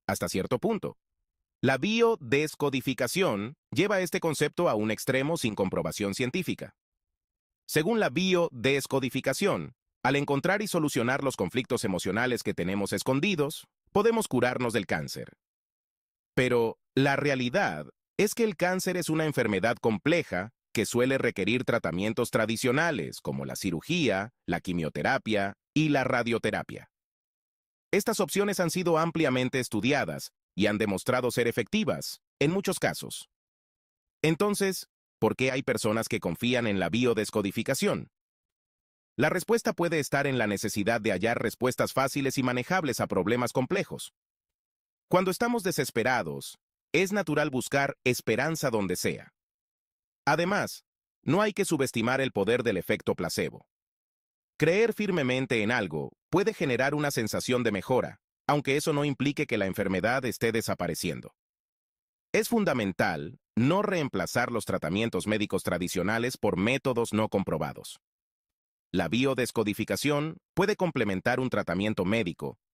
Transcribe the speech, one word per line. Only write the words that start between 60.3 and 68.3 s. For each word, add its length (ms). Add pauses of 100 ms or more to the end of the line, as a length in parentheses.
desapareciendo. 840 (1000)
Es 140
fundamental 920 (200)
no 240
reemplazar 680
los 120
tratamientos 640
médicos 360
tradicionales 760
por 200
métodos 560
no 140
comprobados. 720 (920)